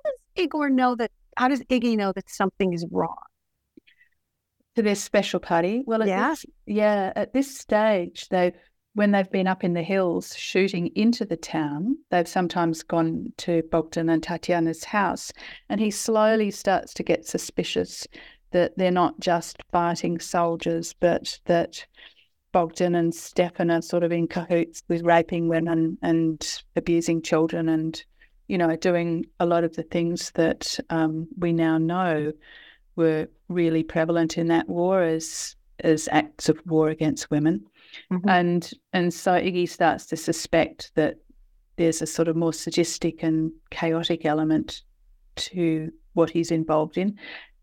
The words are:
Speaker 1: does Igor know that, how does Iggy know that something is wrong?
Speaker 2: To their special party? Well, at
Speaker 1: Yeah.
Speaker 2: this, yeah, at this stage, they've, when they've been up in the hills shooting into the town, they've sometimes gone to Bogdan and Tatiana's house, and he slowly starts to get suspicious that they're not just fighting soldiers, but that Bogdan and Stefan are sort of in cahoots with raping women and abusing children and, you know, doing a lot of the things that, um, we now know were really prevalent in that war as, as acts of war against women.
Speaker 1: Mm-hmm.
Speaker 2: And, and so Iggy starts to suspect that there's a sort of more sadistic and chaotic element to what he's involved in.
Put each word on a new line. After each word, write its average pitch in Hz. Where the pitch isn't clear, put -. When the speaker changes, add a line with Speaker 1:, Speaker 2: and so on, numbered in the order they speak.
Speaker 1:
does 571
Igor 294
know 254
that, 226
how 254
does 262
Iggy 240
know 196
that 190
something 190
is 170
wrong? 175
Speaker 2:
To 233
their 208
special -
party? 190
Well, 220
at 208
Speaker 1:
Yeah. 196
Speaker 2:
this, 311
yeah, 208
at -
this 269
stage, 208
they've, 180
when 208
they've 196
been 190
up 185
in 180
the 170
hills 185
shooting 185
into 214
the 175
town, 160
they've 175
sometimes 170
gone 165
to 165
Bogdan 165
and 160
Tatiana's 165
house, -
and 208
he 214
slowly 214
starts -
to -
get -
suspicious -
that -
they're 185
not 180
just -
fighting 170
soldiers, 170
but -
that -
Bogdan 175
and 170
Stefan 170
are 165
sort 170
of 170
in 170
cahoots 170
with 170
raping 170
women 165
and 165
abusing 165
children 160
and, 160
you 190
know, 165
doing 170
a 180
lot 170
of 165
the 165
things 170
that, -
um, 160
we 170
now 165
know 160
were 160
really 165
prevalent 165
in 165
that 165
war 180
as, 160
as 160
acts -
of 156
war 156
against 156
women. 160
Speaker 1:
Mm-hmm. 185
Speaker 2:
And, 175
and 175
so -
Iggy 175
starts -
to 160
suspect -
that 151
there's 165
a 160
sort 170
of 160
more 165
sadistic 165
and 160
chaotic 165
element 156
to 160
what 165
he's 165
involved 160
in. 202